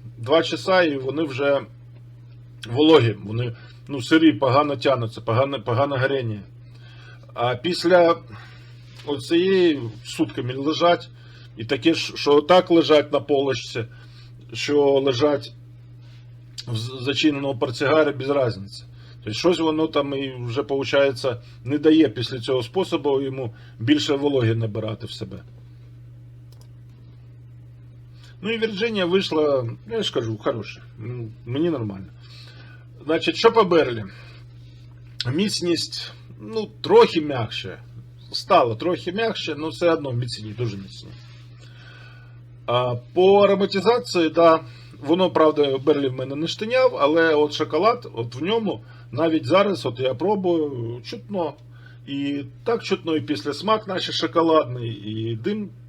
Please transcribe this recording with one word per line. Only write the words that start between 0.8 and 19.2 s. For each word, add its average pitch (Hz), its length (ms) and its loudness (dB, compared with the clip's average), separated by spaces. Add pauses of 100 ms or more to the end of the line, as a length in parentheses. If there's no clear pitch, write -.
і 147 140 0
вони 135 260 -4
вже 139 380 0 (1080)
вологі, 123 560 6
вони, 117 320 -8 (320)
ну, 139 140 -8
сирі, 160 300 4
погано 139 440 2
тянуться, 120 440 -2
погано, 123 420 -2
погано 131 360 -2
горіння. 123 420 -2 (960)
А 123 200 -2
після 170 640 4 (880)
оцієї 170 760 2 (240)
сутками 127 500 -6
лежать, 156 540 0 (480)
і 113 80 -10
таке 143 300 2
ж, - 220 -6
що 147 180 4
отак 175 360 6
лежать 147 420 4
на 143 80 2
полочці, 131 640 -2 (680)
що 143 380 2
лежать 139 640 0 (1120)
в 117 100 -6
з-, 120 280 -8
зачиненому 139 540 0
портсигарі, 147 540 2
без 131 180 -6
різниці. 113 540 -2 (400)